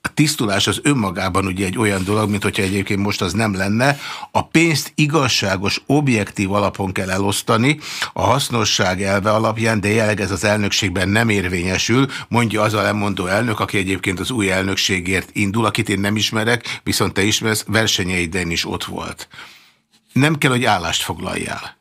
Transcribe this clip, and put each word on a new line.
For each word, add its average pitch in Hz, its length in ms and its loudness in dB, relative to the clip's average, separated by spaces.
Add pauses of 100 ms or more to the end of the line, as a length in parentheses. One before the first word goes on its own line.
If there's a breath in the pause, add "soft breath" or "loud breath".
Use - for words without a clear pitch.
a - 120 -6
tisztulás 117 540 2
az 104 160 0
önmagában 95 600 0
ugye 95 200 -2
egy 92 120 -4
olyan 101 260 0
dolog, 104 260 2
mint 104 140 0
hogyha 101 200 0
egyébként 98 360 0
most 101 220 -2
az 87 120 -2
nem 107 220 0
lenne. 113 420 2 (340 loud breath)
A - 160 -2
pénzt 160 480 2
igazságos, 120 880 2
objektív 113 680 2
alapon 98 380 0
kell 95 180 -4
elosztani, 110 680 0 (340 loud breath)
a - 80 -4
hasznosság 107 800 2
elve 98 280 0
alapján, 113 480 2
de 98 80 -2
jelenleg 107 320 2
ez 98 120 -2
az 95 120 -4
elnökségben 98 680 0
nem 113 200 2
érvényesül, 92 800 2 (200 loud breath)
mondja 110 340 0
az 107 120 2
a 107 80 2
lemondó 101 440 0
elnök, 104 340 0
aki 101 180 -2
egyébként 95 420 -2
az 90 120 -4
új 101 200 0
elnökségért 92 840 0
indul, 104 320 0
akit 104 240 -2
én 98 100 0
nem 101 160 0
ismerek, 113 680 -2
viszont 98 300 0
te 95 100 0
ismersz, 107 440 0
versenyeiden 92 840 0
is - 140 -2
ott 87 180 -6
volt. - 440 -10 (840 loud breath)
Nem 147 240 4
kell, 143 140 2
hogy 123 140 2
állást 87 360 2
foglaljál. - 800 -6